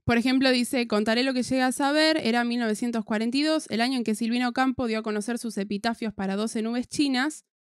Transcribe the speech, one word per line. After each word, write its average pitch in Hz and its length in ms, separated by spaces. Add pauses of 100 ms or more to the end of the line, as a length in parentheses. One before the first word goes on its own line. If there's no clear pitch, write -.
Por 233 140
ejemplo, 262 320
dice, 247 360
"Contaré 226 360
lo 269 100
que 247 120
llegué 262 180
a 254 100
saber, 311 500
era 240 220
mil 240 160
novecientos 226 460
cuarenta 226 320
y 294 60
dos, 311 260
el 220 100
año 254 160
en 233 80
que 220 100
Silvina 233 340
Ocampo 254 400
dio 220 100
a 220 40
conocer 214 360
sus 226 180
epitafios 208 560
para 196 240
doce 226 240
nubes 233 280
chinas. 285 580 (180)